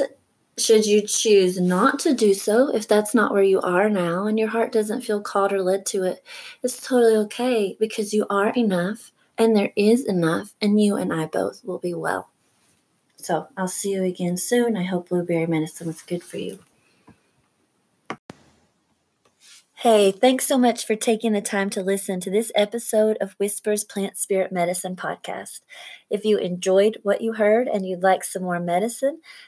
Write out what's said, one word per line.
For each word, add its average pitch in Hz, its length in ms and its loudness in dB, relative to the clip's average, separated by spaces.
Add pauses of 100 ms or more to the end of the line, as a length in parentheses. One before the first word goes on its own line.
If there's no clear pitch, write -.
(580)
should 220 280 4
you 208 200 4
choose 190 540 4
not 190 380 2
to 311 160 2
do 220 180 4
so, 214 420 2
if 214 140 -2
that's 214 260 2
not 214 160 2
where 202 120 2
you 196 180 4
are 180 300 2
now 180 360 -2
and 214 120 -2
your 220 100 0
heart 226 240 -2
doesn't 220 300 -2
feel 208 180 -2
called 202 320 -2
or 196 80 -2
led 190 240 -2
to 190 180 -2
it, 185 220 -4 (380)
it's 247 180 0
totally 240 340 4
okay 214 640 -2
because 220 360 -4
you 214 160 2
are 202 240 0
enough 202 580 -2 (240)
and 226 180 4
there 202 220 2
is 220 300 4
enough 180 560 0
and 214 180 4
you 208 160 4
and 185 160 -4
I 160 140 -2
both - 360 -4
will 180 160 -10
be 175 140 -6
well. 165 380 -6 (840)
So 170 380 -4
I'll 185 140 -6
see 196 220 -4
you 190 120 -2
again 180 360 -4
soon. 240 400 0
I 180 60 -4
hope 180 260 -6
blueberry 175 360 -2
medicine 165 420 -4
was 160 120 -8
good 175 240 -10
for - 140 -12
you. 196 220 -12 (3250)
Hey, 214 300 6
thanks 254 360 2
so 285 100 2
much 240 300 2
for 220 100 0
taking 220 360 0
the 208 100 0
time 202 280 -2
to 196 120 -6
listen 196 380 -2
to 190 100 -8
this 214 240 0
episode 214 640 0
of 196 120 -8
Whispers 208 520 -2
Plant - 320 -6
Spirit 190 340 -2
Medicine 180 460 -2
Podcast. 175 640 -12 (480)
If 202 160 -4
you 214 140 2
enjoyed 190 640 0
what 202 180 0
you 226 140 -4
heard 220 340 2
and 190 180 -4
you'd 180 160 -6
like 185 220 2
some - 180 -4
more 180 160 -4
medicine, 208 600 -2 (280)